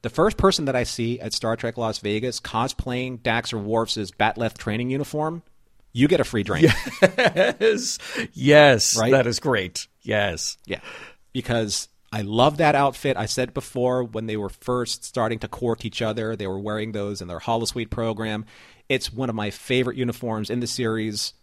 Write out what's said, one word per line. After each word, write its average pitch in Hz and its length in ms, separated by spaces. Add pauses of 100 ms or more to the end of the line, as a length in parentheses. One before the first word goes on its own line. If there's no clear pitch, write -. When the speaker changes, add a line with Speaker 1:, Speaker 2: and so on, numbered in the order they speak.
Speaker 1:
The 120 80
first 202 260
person 180 300
that 131 100
I 123 80
see 120 340
at 107 140
Star 113 240
Trek 117 200
Las 110 220
Vegas 107 420
cosplaying 127 800
Dax 117 300
or 113 60
Worf's 107 540
Batleth 110 460
training 117 320
uniform, 151 520 (500)
you 123 160
get 160 120
a 127 40
free 107 200
drink. 104 220 (360)
Speaker 2:
Yes. 220 960 (340)
Yes. 143 680
Speaker 1:
Right? 113 140
Speaker 2:
That 131 140
is 117 140
great. 98 460 (160)
Yes. 101 540 (100)
Speaker 1:
Yeah. 104 140 (520)
Because 117 560 (240)
I 107 100
love 120 360
that 151 160
outfit. 139 420
I 107 100
said 127 280
before, 127 500
when 113 220
they 110 100
were 101 140
first - 540
starting 113 360
to 113 80
court 117 360
each - 180
other, 110 340
they 98 100
were 95 140
wearing 107 320
those 101 280
in 90 80
their 85 120
holosuite 117 500
program. 110 540 (440)
It's 131 240
one 123 180
of 113 40
my 104 160
favorite 127 460
uniforms 113 540
in 120 100
the 120 60
series 110 680 (100)